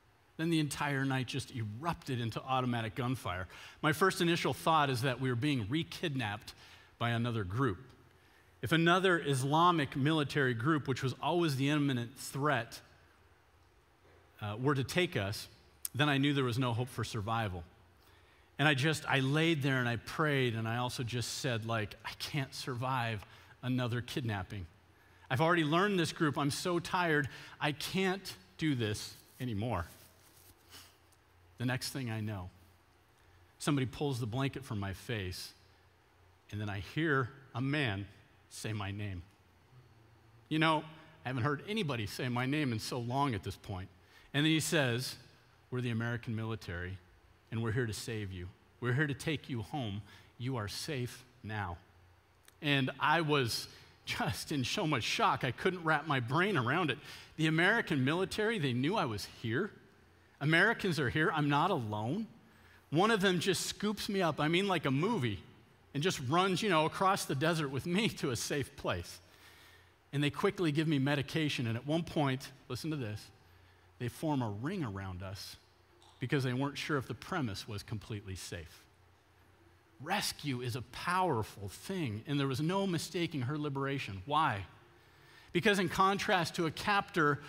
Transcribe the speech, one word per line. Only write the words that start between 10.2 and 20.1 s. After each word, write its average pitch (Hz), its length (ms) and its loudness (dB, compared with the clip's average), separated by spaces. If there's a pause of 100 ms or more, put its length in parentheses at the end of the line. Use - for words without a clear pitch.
group, 127 340 0
which 131 160 -2
was 127 200 -2
always 160 340 2
the 139 140 2
imminent 135 480 0
threat, 135 600 -2 (1600)
uh, 104 200 -4
were 143 140 2
to 135 100 0
take 175 320 0
us, 101 320 -4 (460)
then 143 140 4
I 139 100 4
knew 143 160 4
there 139 100 2
was 123 140 0
no 123 140 0
hope 123 160 -2
for - 140 -6
survival. 107 600 -2 (960)
And 143 80 6
I 151 60 6
just, 147 340 0
I 135 120 2
laid 151 420 2
there 131 160 2
and 123 100 2
I 117 80 0
prayed, 135 580 0